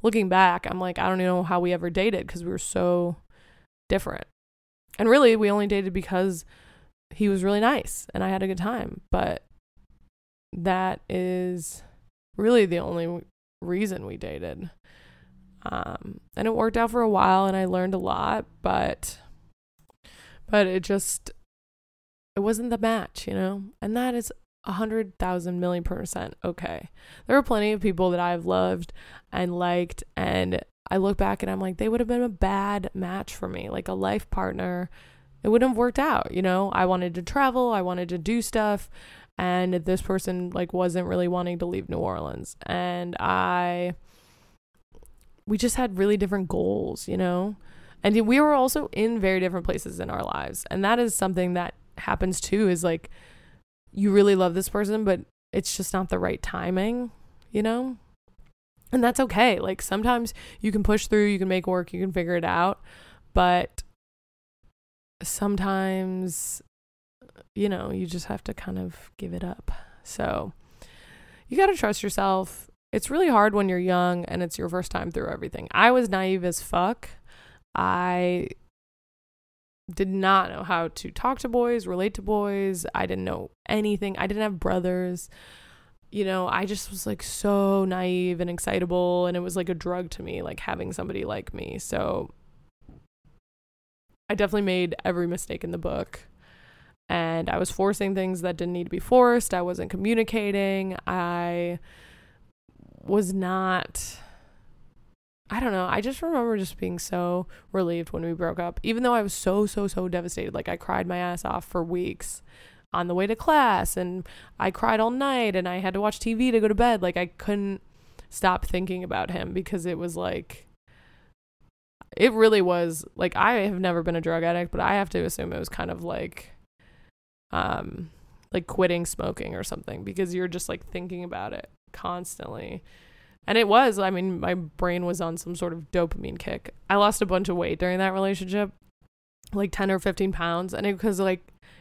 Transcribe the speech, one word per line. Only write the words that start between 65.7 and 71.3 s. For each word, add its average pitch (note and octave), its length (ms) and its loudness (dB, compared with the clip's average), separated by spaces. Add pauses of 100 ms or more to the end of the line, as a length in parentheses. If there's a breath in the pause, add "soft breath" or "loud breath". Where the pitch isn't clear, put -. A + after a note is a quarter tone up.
you G3+ 120 0
know, F#3 220 -4
you F#3 160 -4
just E3 200 -8
have - 180 -8
to - 100 -8
kind F#3 240 -8
of F3+ 380 -10
give F3 180 -10
it F3 80 -8
up. - 300 -6 (320 loud breath)
So - 480 -6 (960 loud breath)